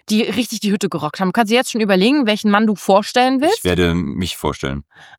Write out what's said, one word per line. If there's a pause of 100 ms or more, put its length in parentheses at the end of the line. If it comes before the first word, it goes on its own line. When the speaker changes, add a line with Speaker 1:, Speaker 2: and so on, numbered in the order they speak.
Speaker 1:
die
richtig
die
Hütte
gerockt
haben.
Kannst
du
jetzt
schon
überlegen,
welchen
Mann
du
vorstellen
willst?
Speaker 2:
Ich
werde
mich
vorstellen. (360)